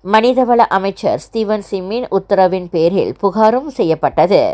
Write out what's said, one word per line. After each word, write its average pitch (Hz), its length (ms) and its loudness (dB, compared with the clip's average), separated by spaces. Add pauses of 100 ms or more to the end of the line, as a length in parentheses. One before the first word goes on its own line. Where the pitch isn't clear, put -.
(160)
மனிதவள 240 440 2 (200)
அமைச்சர் 190 480 -4
ஸ்டீவன் 214 440 -4
சிம்மின் 202 380 -6 (100)
உத்தரவின் 185 560 0
பேரில் 165 480 0
புகாரும் 220 540 0
செய்யப்பட்டது. 160 680 2 (100)